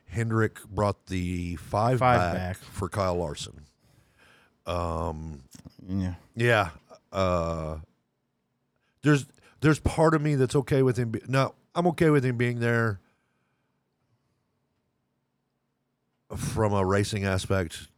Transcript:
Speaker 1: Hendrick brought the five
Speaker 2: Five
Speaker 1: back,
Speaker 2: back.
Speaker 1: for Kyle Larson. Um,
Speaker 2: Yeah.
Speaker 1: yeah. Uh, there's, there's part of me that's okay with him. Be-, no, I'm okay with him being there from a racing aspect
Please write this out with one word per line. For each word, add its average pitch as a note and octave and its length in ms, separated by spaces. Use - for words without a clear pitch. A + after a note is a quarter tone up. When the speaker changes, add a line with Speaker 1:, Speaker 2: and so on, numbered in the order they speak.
Speaker 1:
Hendrick A2+ 560
brought G2+ 420
the F2 500
five A2+ 440
Speaker 2:
Five B2 200
Speaker 1:
back, F2 140
Speaker 2:
back. F2+ 240
Speaker 1:
for - 320
Kyle F#2 260
Larson. D2 480
Um, E2 760
Speaker 2:
Yeah. F#2 280
Speaker 1:
yeah. A2+ 360
Uh, E2 680
there's, C#3+ 240
there's D3+ 180
part D#3+ 360
of D#3 60
me D3+ 140
that's C3 200
okay C#3 280
with B2+ 160
him. A#2 140
Be-, A2 140
no, C3 280
I'm F3 140
okay E3 220
with C#3+ 160
him B2 100
being A#2+ 240
there A#2 400
from G#2+ 360
a G2 120
racing G2+ 400
aspect F#2+ 720